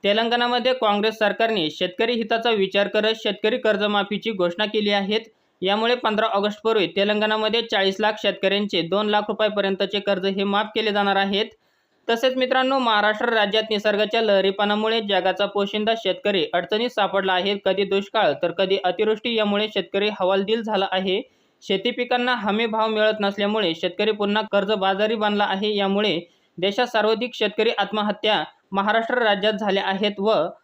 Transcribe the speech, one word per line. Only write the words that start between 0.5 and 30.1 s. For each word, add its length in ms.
काँग्रेस 460
सरकारने 520
शेतकरी 420
हिताचा 380
विचार 380
करत 280
शेतकरी 420
कर्जमाफीची 720
घोषणा 360
केली 240
आहे. 280
यामुळे 320
पंधरा 320
ऑगस्टपूर्वी 600
तेलंगणामध्ये 760
चाळीस 380
लाख 120
शेतकऱ्यांचे 600
दोन 260
लाख 200
रुपयापर्यंतचे 720
कर्ज 260
हे 180
माफ 300
केले 180
जाणार 240
आहेत. 340
तसेच 280
मित्रांनो, 420
महाराष्ट्र 500
राज्यात 420
निसर्गाच्या 520
लहरीपणामुळे 760
जगाचा 460
पोशिंदा 520
शेतकरी 460
अडचणीत 360
सापडला 420
आहे. 220
कधी 200
दुष्काळ 480
तर 80
कधी 340
अतिवृष्टी, 500
यामुळे 340
शेतकरी 420
हवालदिल 420
झाला 280
आहे. 300
शेती 280
पिकांना 440
हमी 320
भाव 220
मिळत 320
नसल्यामुळे 540
शेतकरी 380
पुन्हा 300
कर्जबाजारी 640
बनला 300
आहे. 320
यामुळे 420
देशात 280
सर्वाधिक 480
शेतकरी 440
आत्महत्या 640
महाराष्ट्र 460
राज्यात 340
झाल्या 340
आहेत 320